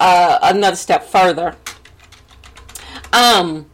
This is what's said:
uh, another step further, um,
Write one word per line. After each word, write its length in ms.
uh, 400
another 340
step 280
further, 520
um, 600